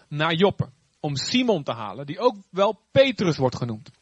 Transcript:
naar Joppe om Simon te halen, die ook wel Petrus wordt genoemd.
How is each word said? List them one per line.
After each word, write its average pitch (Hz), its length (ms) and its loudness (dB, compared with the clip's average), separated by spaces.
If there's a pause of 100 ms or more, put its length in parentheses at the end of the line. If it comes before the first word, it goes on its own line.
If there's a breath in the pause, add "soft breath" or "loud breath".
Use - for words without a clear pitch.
naar 156 260 0
Joppe 180 360 2 (300)
om 147 160 -6
Simon 220 480 0
te 135 80 -6
halen, 113 340 -10
die 147 140 -12
ook 240 160 0 (140)
wel 196 320 0 (100)
Petrus 240 460 2
wordt 131 180 0
genoemd. 117 340 -8 (120)